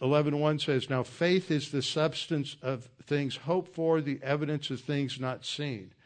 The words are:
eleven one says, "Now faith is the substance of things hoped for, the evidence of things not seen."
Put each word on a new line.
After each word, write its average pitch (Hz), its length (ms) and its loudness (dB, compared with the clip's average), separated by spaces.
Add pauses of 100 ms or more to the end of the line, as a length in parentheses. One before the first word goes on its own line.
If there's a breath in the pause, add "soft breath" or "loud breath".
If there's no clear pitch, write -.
eleven 147 380 4
one 151 200 2
says, 135 300 0
"Now 127 140 2
faith 180 480 2
is 147 200 0
the 139 100 0
substance 151 800 0
of 127 260 -4 (160)
things 143 320 0
hoped 175 400 -2
for, 165 240 4
the 139 240 -2
evidence 147 460 0
of 127 100 -4
things 143 400 -2
not 127 260 -4
seen." 117 480 -6 (120 loud breath)